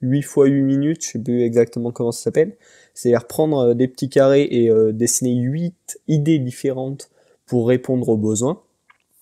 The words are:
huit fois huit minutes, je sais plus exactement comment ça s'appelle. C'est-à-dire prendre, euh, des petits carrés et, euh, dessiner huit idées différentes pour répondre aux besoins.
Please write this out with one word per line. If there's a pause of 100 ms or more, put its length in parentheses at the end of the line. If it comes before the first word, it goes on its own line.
huit
fois
huit
minutes,
je
sais
plus
exactement
comment
ça
s'appelle. (380)
C'est-à-dire
prendre,
euh,
des
petits
carrés
et,
euh,
dessiner
huit
idées
différentes (340)
pour
répondre
aux
besoins. (600)